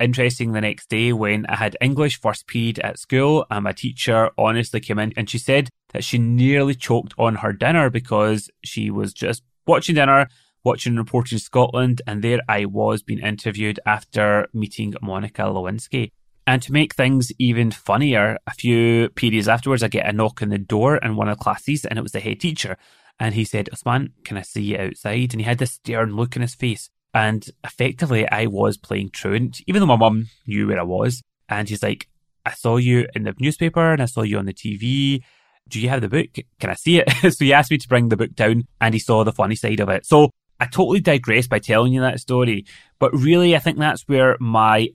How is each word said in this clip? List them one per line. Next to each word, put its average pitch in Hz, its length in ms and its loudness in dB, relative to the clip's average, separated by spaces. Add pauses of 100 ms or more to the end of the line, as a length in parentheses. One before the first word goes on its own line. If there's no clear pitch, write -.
interesting 123 520 0
the 107 100 -2
next - 260 -6
day 117 240 0
when 107 320 -2
I 104 120 -4
had 107 260 -2
English 139 360 0
first - 280 -4
period 117 320 -4
at - 200 -6
school, 143 520 2
and 104 140 -4
my 95 80 -2
teacher 113 680 0
honestly 113 420 0
came 107 180 -4
in 107 200 -2
and 107 100 -4
she - 80 -8
said 135 320 0 (220)
that - 120 -8
she - 140 -4
nearly 131 580 2
choked - 440 -2
on 113 160 2
her 104 180 -4
dinner 139 380 2
because 110 580 0 (160)
she 107 240 -6
was 101 240 -4
just - 300 -6 (240)
watching 165 300 2
dinner, 139 320 6 (360)
watching 120 320 0
Reporting 117 400 -2
Scotland, 123 720 0
and 104 160 -6
there 117 260 0
I 104 160 0
was 107 380 -2
being 110 160 -8
interviewed 107 680 -4
after 104 680 0
meeting 107 480 -6
Monica 101 400 -6
Lewinsky. 101 640 -4 (380)
And 127 160 2
to 131 100 -8
make 151 220 2
things 127 440 2
even 120 320 2
funnier, 110 760 0
a - 80 -14
few 117 560 2
periods 110 360 0
afterwards, 120 360 2
I 110 60 -2
get - 180 -2
a 104 80 -4
knock 110 260 -2
on 104 80 -2
the 101 80 -2
door 107 400 0
in 110 200 -4
one 107 120 0
of 104 80 -2
the - 80 -16
classes, 139 400 -4
and 110 140 -6
it 110 40 -6
was - 100 -10
the 101 80 -6
head 104 200 -6
teacher. 101 380 -6 (420)
And 110 140 -2
he 113 100 0
said, 104 260 -6
"Osman, 131 440 -4 (100)
can 104 140 -8
I 95 40 -10
see 107 200 -8
you 101 160 -4
outside?" 117 560 -4
And 110 80 -6
he 107 40 -4
had 120 120 0
this 127 140 -4
stern 113 440 -4
look 120 180 -4
in 123 60 -6
his 123 140 -4
face. 117 340 -6 (260)
And 107 320 0 (160)
effectively, 127 640 -2
I 107 200 -2
was 104 320 -2
playing 98 320 -6
truant, 117 560 -4
even 190 140 2
though 196 60 4
my 127 100 6
mum 110 320 4 (180)
knew 104 220 -2
where 98 120 -2
I 85 40 -4
was. 104 380 -2 (240)
And 104 220 -6
he's 104 140 -6
like, - 260 -4 (380)
"I - 80 -4
saw 117 240 0
you 123 360 2
in 107 100 -4
the 98 140 -6
newspaper 165 540 0
and 147 80 0
I 123 60 0
saw 117 160 -4
you 104 160 -2
on 98 80 -4
the 98 80 -8
T 104 240 -10
V. 135 440 0 (460)
Do 110 100 -10
you 120 120 -2
have 135 100 0
the 104 80 -4
book? - 300 -4 (200)
Can 95 120 -4
I 92 40 -4
see 170 260 4
it?" 131 120 2
<laughs> 165 220 4
So 147 100 0
he 135 80 6
asked 143 180 6
me 156 60 2
to - 120 -6
bring 120 200 4
the 110 80 2
book 110 180 -4
down 117 300 2 (160)
and 113 140 2
he 110 40 0
saw 110 260 2
the 107 80 0
funny 101 240 0
side 110 240 -2
of 98 100 0
it. 98 160 -2
So 151 240 6 (280)
I 123 60 0
totally 180 360 0
digressed 123 500 2
by 107 80 0
telling 117 340 2
you 131 80 0
that 127 200 -2
story. 120 440 0 (340)
But 139 140 2
really, 170 420 4
I 151 40 2
think 156 180 -2
that's 151 320 -2
where 131 320 4
my 110 540 4